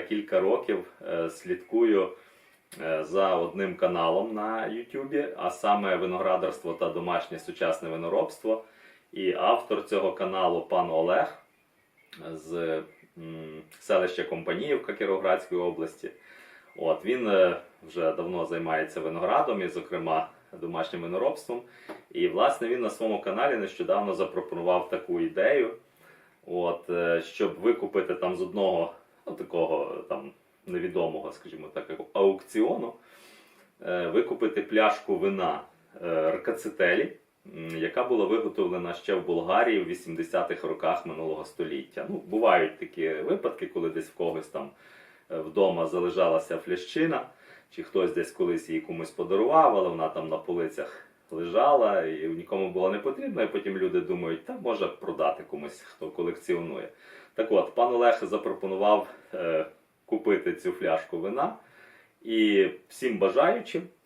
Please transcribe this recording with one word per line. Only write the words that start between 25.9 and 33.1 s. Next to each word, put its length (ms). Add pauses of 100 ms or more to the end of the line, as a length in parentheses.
от, 420
е, 320
щоб 380
викупити 540
там 220
з 60
одного, 520 (340)
ну, 60
такого, 600 (140)
там, 220 (340)
невідомого, 640
скажімо 420
так, 180 (220)
аукціону, 800 (920)